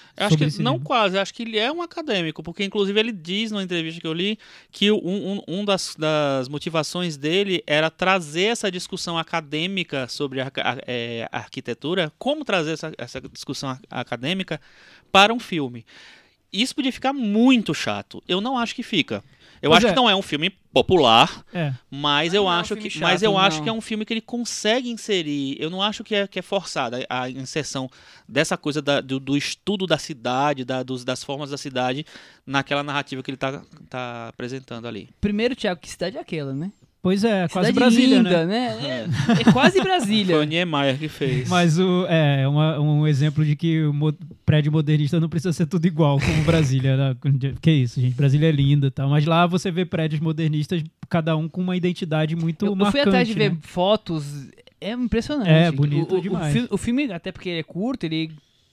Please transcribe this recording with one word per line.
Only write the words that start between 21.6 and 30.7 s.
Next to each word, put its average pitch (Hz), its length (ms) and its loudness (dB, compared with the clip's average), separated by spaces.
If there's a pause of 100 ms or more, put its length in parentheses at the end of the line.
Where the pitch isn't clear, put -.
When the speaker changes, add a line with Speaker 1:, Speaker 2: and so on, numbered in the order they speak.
Speaker 1:
mas 147 440 0
Speaker 3:
Não 202 80 2
Speaker 1:
eu - 20 2
Speaker 3:
é - 40 2
um - 20 0
Speaker 1:
acho 175 260 0
Speaker 3:
filme 214 140 -10
Speaker 1:
que, - 100 -10
mas 165 120 2 (100)
Speaker 3:
chato, - 20 -2
Speaker 1:
eu 202 140 4
acho 190 200 4
Speaker 3:
não. 151 60 -6
Speaker 1:
que 226 60 -2
é 226 40 -2
um 226 60 -4
filme 220 240 -6
que 208 80 -8
ele 226 100 -4
consegue 240 680 -2
inserir. 151 680 -4
Eu 156 100 -4
não 185 120 -6
acho 208 220 -4
que 208 120 -4
é, 202 120 0
que - 120 -8
é - 20 -12
forçada 135 680 -4
a 127 200 -4
inserção 131 600 -8 (380)
dessa 156 300 0
coisa 147 240 -4
da, 139 200 0
do, 131 180 -4
do 135 180 -2
estudo 190 480 -4
da 165 140 0
cidade, 131 640 -2
da, 131 180 -4